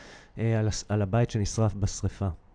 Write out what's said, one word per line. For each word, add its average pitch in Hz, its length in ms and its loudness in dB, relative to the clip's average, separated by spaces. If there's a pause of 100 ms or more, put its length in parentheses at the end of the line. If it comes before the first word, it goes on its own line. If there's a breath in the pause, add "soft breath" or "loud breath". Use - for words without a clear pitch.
(380 loud breath)
אה, 113 220 2
על 110 80 2
הס-, - 200 -4
על 104 140 2
הבית 113 280 2
שנשרף 107 440 2
בשריפה 98 540 -2 (260)